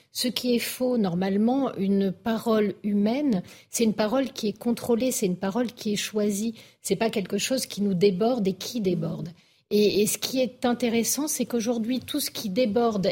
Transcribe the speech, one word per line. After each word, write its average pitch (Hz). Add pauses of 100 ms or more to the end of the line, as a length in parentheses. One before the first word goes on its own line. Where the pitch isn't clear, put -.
(120)
Ce -
qui 247
est 226
faux, 247
normalement, 202
une 196
parole 220 (100)
humaine, 214 (280)
c'est -
une 220
parole 220
qui -
est 202
contrôlée, 240
c'est -
une 180
parole 214
qui 208
est -
choisie. 208 (260)
C'est -
pas 226
quelque 202
chose -
qui -
nous 196
déborde 202
et 185
qui -
déborde. 165 (420)
Et, 208
et 214
ce -
qui -
est -
intéressant, 240
c'est -
qu'aujourd'hui, 233
tout -
ce -
qui -
déborde 214